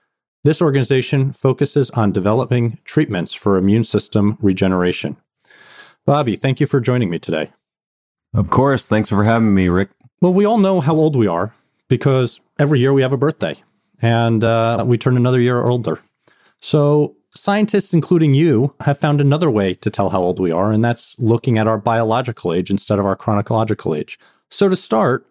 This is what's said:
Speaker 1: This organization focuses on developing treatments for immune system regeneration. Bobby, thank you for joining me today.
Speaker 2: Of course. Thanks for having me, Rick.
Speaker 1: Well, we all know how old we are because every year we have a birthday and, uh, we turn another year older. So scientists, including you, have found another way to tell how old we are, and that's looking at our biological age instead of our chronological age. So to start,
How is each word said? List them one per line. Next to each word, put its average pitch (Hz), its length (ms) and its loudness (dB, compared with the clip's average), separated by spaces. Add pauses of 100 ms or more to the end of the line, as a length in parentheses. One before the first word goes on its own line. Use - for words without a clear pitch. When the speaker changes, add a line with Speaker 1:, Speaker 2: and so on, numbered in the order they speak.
(440)
Speaker 1:
This 147 180 0
organization 135 680 0
focuses 135 580 0
on 107 220 0
developing 117 720 0
treatments 101 500 -4
for 98 220 0
immune 98 280 2
system 104 560 -2
regeneration. 92 760 0 (880)
Bobby, 139 320 0
thank 135 240 -2
you 147 60 0
for 135 140 0
joining 123 300 0
me 85 80 -4
today. - 320 -6 (840)
Speaker 2:
Of 104 160 0
course. 135 360 2
Thanks 107 220 0
for 104 160 0
having 113 280 2
me, 95 160 2
Rick. 92 200 0 (320)
Speaker 1:
Well, 180 140 2
we 202 100 2
all 220 140 2
know 190 220 2
how 151 140 0
old 156 220 2
we 113 100 4
are 90 280 -2 (340)
because 131 520 0 (160)
every 147 220 2
year 131 140 2
we 139 100 4
have 131 100 0
a 139 60 -2
birthday 123 380 -4 (460)
and, 117 420 2
uh, 113 420 0
we 123 120 2
turn 127 180 0
another 123 240 2
year 120 240 0
older. 120 360 -2 (600)
So 147 560 0 (180)
scientists, 202 600 -2
including 160 400 2
you, 139 460 2
have 143 180 -2
found 147 240 0
another 147 280 2
way 101 220 0
to - 160 -6
tell 98 220 -2
how 92 100 0
old 87 180 0
we 90 140 0
are, 92 180 0
and 107 140 2
that's - 340 -4
looking 117 380 0
at 110 100 0
our 110 120 0
biological 113 760 -2
age 87 160 -2
instead 98 300 -2
of 101 80 0
our 95 100 0
chronological 107 800 -2
age. 76 240 -8 (320)
So - 180 -2
to 185 80 0
start, 196 540 -2